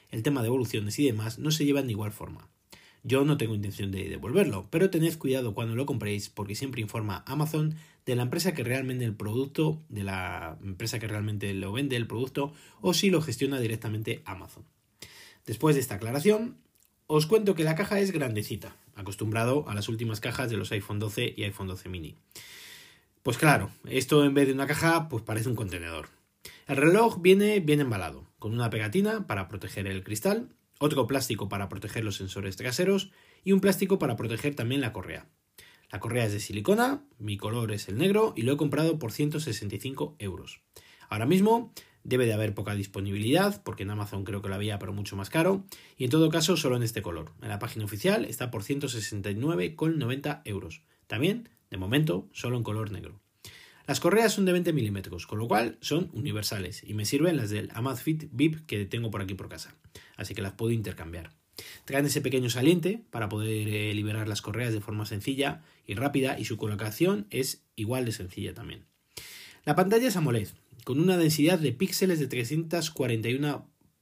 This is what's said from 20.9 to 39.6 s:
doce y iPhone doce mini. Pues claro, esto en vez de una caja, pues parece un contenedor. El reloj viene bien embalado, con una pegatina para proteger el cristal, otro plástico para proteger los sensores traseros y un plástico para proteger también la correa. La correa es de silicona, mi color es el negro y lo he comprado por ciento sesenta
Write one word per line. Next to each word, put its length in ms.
doce 360
y 80
iPhone 240
doce 220
mini. 260
Pues 140
claro, 320
esto 380
en 80
vez 140
de 60
una 120
caja, 420
pues 140
parece 260
un 80
contenedor. 540
El 100
reloj 440
viene 380
bien 200
embalado, 480
con 120
una 200
pegatina 560
para 200
proteger 380
el 180
cristal, 460
otro 260
plástico 420
para 220
proteger 340
los 120
sensores 400
traseros 560
y 80
un 80
plástico 400
para 160
proteger 400
también 260
la 100
correa. 380
La 80
correa 260
es 80
de 60
silicona, 640
mi 180
color 340
es 180
el 100
negro 360
y 60
lo 120
he 40
comprado 400
por 140
ciento 280
sesenta 360